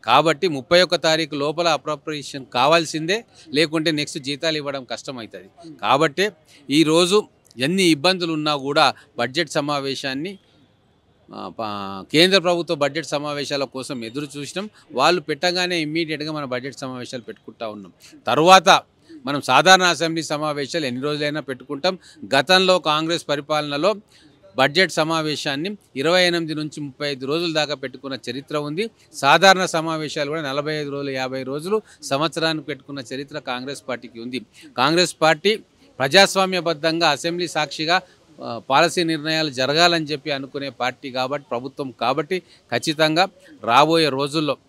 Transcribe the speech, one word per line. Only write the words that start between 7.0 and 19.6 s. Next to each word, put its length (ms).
ఎన్ని 240
ఇబ్బందులు 500
ఉన్నా 240
కూడా 380
బడ్జెట్ 320
సమావేశాన్ని, 880
ఆ, 140
ప-, 640
కేంద్ర 260
ప్రభుత్వ 360
బడ్జెట్ 320
సమావేశాల 580
కోసం 400
ఎదురు 320
చూసినాం. 340
వాళ్ళు 280
పెట్టగానే 600
ఇమ్మీడియట్‌గా 520
మన 120
బడ్జెట్ 340
సమావేశాలు 440
పెట్టుకుంటా 460
ఉన్నాం. 240
తర్వాత 560
మనం 140
సాధారణ 420